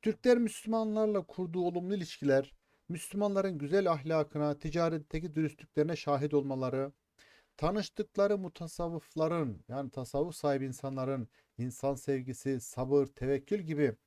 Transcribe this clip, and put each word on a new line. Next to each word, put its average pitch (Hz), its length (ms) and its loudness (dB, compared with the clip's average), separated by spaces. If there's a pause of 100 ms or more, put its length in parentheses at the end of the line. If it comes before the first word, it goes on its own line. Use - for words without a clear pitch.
Türkler 240 360 4
Müslümanlarla 220 880 0
kurduğu 180 340 -4
olumlu 175 340 0
ilişkiler, 143 640 0 (300)
Müslümanların 196 720 -2
güzel 175 320 2
ahlakına, 147 680 0
ticaretteki 160 760 -2
dürüstlüklerine 151 640 0
şahit 143 380 0
olmaları, 135 580 0 (640)
tanıştıkları 202 840 0
mutasavvıfların, 165 1200 -2 (100)
yani 135 220 -6
tasavvuf 143 440 -2
sahibi 139 320 0
insanların 131 640 -4 (300)
insan 127 360 -2
sevgisi, 131 680 -2
sabır, 131 460 2
tevekkül 139 540 -2
gibi 147 340 2 (120)